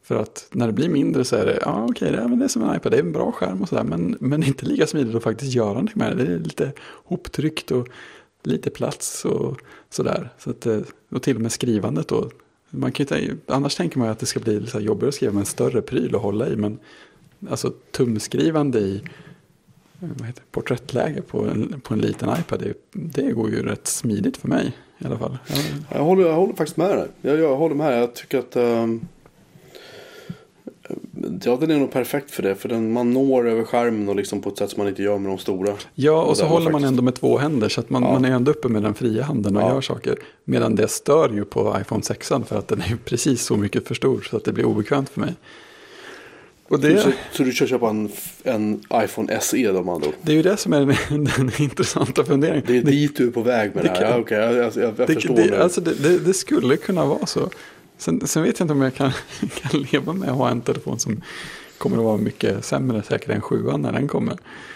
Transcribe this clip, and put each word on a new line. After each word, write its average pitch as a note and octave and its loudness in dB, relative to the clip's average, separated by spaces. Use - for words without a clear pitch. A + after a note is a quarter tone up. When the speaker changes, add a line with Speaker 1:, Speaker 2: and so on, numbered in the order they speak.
Speaker 1:
För A#2 -2
att - -12
när A#2+ 0
det A2 0
blir C#3 0
mindre C#3 2
så B2 0
är G#2+ 2
det, - 2
ja, - -2
okej, - -2
det - 0
är, A#3+ -2
men A#3+ 2
det C4 2
är C#4 0
som - -2
en - 0
iPad, - 0
det A2+ 4
är C#3 4
en E3+ -2
bra C#3 -2
skärm - -4
och F#3+ -4
sådär, A#2 0
men, E3+ -2
men D3 0
inte C3+ -2
lika - 2
smidigt C3+ -2
att A#2 -2
faktiskt A#2 -2
göra A2+ 2
någonting B2 -2
med A2 0
det. B2 0
Det D#3+ 0
är - -2
lite D3+ -4
hoptryckt - -6
och B2+ 0
lite - -2
plats - -6
och - -2
sådär. - -4
Så - -8
att, - -8
eh, A2 0
och - -6
till C3 0
och A2 -4
med A2+ -2
skrivandet B2 0
då. A#2 0
Man C3 -2
kan C#3 -2
ju - -14
tän-, - -4
annars C#3 0
tänker D#3+ -2
man A#2 2
ju A2 -2
att G#2+ -6
det - -6
ska - -4
bli A2 -2
så A#2+ -6
här G#2+ -4
jobbigare G#2+ 0
att C#3+ -2
skriva A#2+ -2
med G2+ 2
en G2+ -2
större B2 0
pryl - -2
att G2+ -2
hålla G#2+ -2
i, - -2
men G#2 -2
alltså B2 -2
tumskrivande C3+ 0
i, G2 0
eh, F3 -10
vad A2+ -10
heter A#2+ -12
det, - -20
porträttläge - -4
på - -4
en, - -2
på - -4
en A2 0
liten - -2
iPad, - -4
det, - -6
det - -4
går A2 0
ju A2 -2
rätt - -6
smidigt G#2 -2
för - -6
mig - 0
i - -12
alla B2 -4
fall. B2+ -6
Ja. - -6
Speaker 2:
Jag - 0
håller, F#3 6
jag D#3+ 4
håller G3 2
faktiskt D#3 -2
med F3 2
dig. F#2 -2
Jag, C#3+ 2
jag D3+ 4
håller D#3 2
med. C#3 2
Jag A#2+ 0
tycker - -4
att, B2 -4
ehm, A#2 2
ja, A#2+ 4
den D#3+ 2
är D#3 4
nog C3+ 2
perfekt C3+ -2
för - -4
det. G2 2
För - -6
den, A2+ 0
man A#2+ 2
når C3 4
över A2+ 2
skärmen A2+ 2
och G2 0
liksom G2+ -2
på G2+ -4
ett G2 -8
sätt G2+ -2
som - -6
man G2+ 0
inte F#2+ -4
gör G2+ 2
med G2 -2
de F#2+ -2
stora G2 -2
Speaker 1:
Ja, C#3+ 4
och D#3+ 6
Speaker 2:
modellerna E3 4
Speaker 1:
så F3+ 2
håller E3 4
man D#3+ 2
Speaker 2:
faktiskt. C#3+ 2
Speaker 1:
ändå B2+ 2
med B2+ 2
två A#2+ 2
händer, C3+ 0
så - -2
att - -8
man, B2+ 2
Speaker 2:
Ja. B2 4
Speaker 1:
man C3 4
är B2+ 4
ändå B2+ 4
uppe C#3+ 0
med G#2+ 2
den G#2+ 0
fria A2+ 0
handen A2 0
och G2+ 2
Speaker 2:
Ja. F#2+ 4
Speaker 1:
gör C3+ 0
saker. - -4
Medan A#2 2
det G#2 2
stör D3 4
ju G2+ -2
på G#2 0
iPhone G#2+ -2
sexan - -2
för G#2+ -4
att G2 -6
den A2 0
är F2+ -4
ju A#2 -2
precis - -2
så - 0
mycket G#2 -2
för A#2+ -4
stor B2 0
så A#2+ -4
att G#2 -4
det A#2 0
blir A#2 0
obekvämt A#2 0
för - -8
mig. G#2 -2
Och D3 2
det D3+ 6
Speaker 2:
Så, - 6
så, C3 -2
så - 0
du B2+ 4
kör B2 2
köpa A#2 2
en, G#2+ -2
en G#2+ 0
iPhone G#2+ 0
S - -2
E A#2+ 4
då, F#2 2
med F2+ -2
andra D2+ -2
ord? - -2
Speaker 1:
Det D#3 2
är D3+ 6
ju D#3+ 6
det F#3 4
som - -2
är D3 6
den, C#3+ 2
<laughs> G#2+ 0
den B2+ 2
intressanta - 0
funderingen. D3 2
Speaker 2:
Det A#2+ 4
är A#2+ 4
Speaker 1:
Det D3 4
Speaker 2:
dit D3 4
du B2+ 4
är A#2 2
på A#2 -2
väg A2 2
med F2+ 0
det F2 2
Speaker 1:
det F#2 0
Speaker 2:
här. F2+ 0
Speaker 1:
kan G#2+ 4
Speaker 2:
Ja, A#2+ 4
okej, A2 2
jag, A2+ 4
jag, A#2+ 4
jag, A#2+ 2
jag A2 0
Speaker 1:
det, D#3+ 4
Speaker 2:
förstår - 2
Speaker 1:
det, E3+ 8
Speaker 2:
nu. G3 2
Speaker 1:
alltså F3 2
det, E3 0
det, F3 6
det E3 2
skulle F#3+ 2
kunna E3+ 0
vara D3+ 0
så. - -2
Sen, - -2
sen - 2
vet A3 2
jag F#3 2
inte D3+ 0
om C#3 4
jag C3 2
kan, C#3 0
<laughs> - -6
kan D3 0
leva D3+ 0
med F#3 -2
att B2+ 0
ha B2+ 2
en A#2+ 0
telefon C3 -4
som A2+ -4
kommer - 0
att A2+ 2
vara A2 2
mycket G#2+ -2
sämre B2+ -2
säkert - -4
än A2 0
sjuan B2+ -2
när C3 -2
den C#3+ 0
kommer. - -2